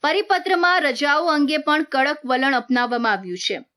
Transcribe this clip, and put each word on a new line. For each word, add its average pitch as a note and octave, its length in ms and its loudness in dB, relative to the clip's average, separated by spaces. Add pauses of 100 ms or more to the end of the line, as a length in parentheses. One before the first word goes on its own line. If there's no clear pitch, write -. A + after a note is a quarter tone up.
પરિપત્રમાં F4+ 800 2
રજાઓ C#4+ 460 0
અંગે D4+ 300 2
પણ D4+ 340 -2
કડક C#4+ 320 0
વલણ B3+ 380 0
અપનાવવામાં A#3+ 540 0
આવ્યું F#3 280 -8
છે. - 180 -4 (120)